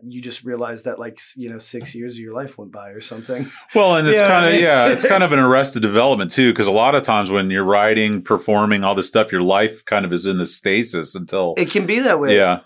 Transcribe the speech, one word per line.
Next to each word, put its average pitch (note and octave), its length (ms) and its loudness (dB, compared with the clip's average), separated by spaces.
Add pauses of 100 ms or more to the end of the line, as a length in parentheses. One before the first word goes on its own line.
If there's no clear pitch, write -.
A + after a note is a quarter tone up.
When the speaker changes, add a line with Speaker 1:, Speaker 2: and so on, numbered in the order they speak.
Speaker 1:
you B2 160 -16
just B2 220 -12
realize A#2 400 -8
that, A#2+ 140 -8
like, A2+ 160 -14
s-, - 220 -8
you B2 140 -14
know, A2+ 80 -14
six A#2+ 360 -10
years A#2+ 200 -12
of A#2 60 -16
your A2 140 -16
life C3+ 220 -12
went G2+ 140 -20
by G2+ 200 -18
or G#2 100 -18
something. B2 540 -10
<laughs> - 200 -10
Speaker 2:
Well, F#3+ 220 6
and D#3 120 2
it's F3+ 80 6
Speaker 1:
You G#3 60 4
know G3 60 4
what F#3 80 4
I F3 60 4
Speaker 2:
kinda, E3+ 100 4
Speaker 1:
mean? E3+ 120 4
Speaker 2:
yeah, C3+ 280 4
it's - 120 0
Speaker 1:
<laughs> - 40 2
Speaker 2:
kind F#3+ 140 4
of E3 100 2
an C#3 60 4
arrested C3 440 2
development G#2+ 500 2
too, B2+ 200 4
'cause G#2 140 -2
a G2 60 2
lot A#2 240 2
of B2+ 80 0
times G#2 260 0
when F#2+ 200 0
you're F#2+ 140 -2
writing, G#2 580 2
performing, G#2 600 0
all G2 140 0
this F#2+ 100 0
stuff, A2 240 0
your F2+ 120 0
life G2+ 420 0
kind G2+ 200 -2
of F2 80 -6
is F2 140 -4
in F#2 120 -2
the F2+ 80 -4
stasis G2 680 -4
until F2+ 420 -4
Speaker 1:
It F3+ 140 -2
can G3 160 -2
be G#3+ 140 -2
that G#3+ 180 0
way. C#3 180 0
Speaker 2:
Yeah. F2+ 300 2